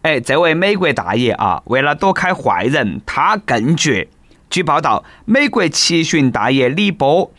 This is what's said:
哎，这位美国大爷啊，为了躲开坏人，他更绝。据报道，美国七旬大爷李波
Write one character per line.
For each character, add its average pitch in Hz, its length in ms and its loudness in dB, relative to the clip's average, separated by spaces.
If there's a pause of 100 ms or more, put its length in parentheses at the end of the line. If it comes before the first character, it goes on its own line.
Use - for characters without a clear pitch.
哎， 151 180 0
这 135 180 -2
位 165 160 2
美 196 220 2
国 175 160 0
大 98 240 -2
爷 120 160 2
啊， 92 340 -2
为 127 160 0
了 147 140 0
躲 196 160 0
开 185 220 -2
坏 95 320 -2
人， 123 400 -2
他 190 320 0
更 131 380 0
绝。 117 340 -2 (400)
据 175 140 -2
报 151 160 0
道， 123 240 -2 (220)
美 - 240 2
国 196 180 0
七 165 340 0
旬 143 300 0
大 117 200 0
爷 131 180 2
李 196 200 0
波 160 500 0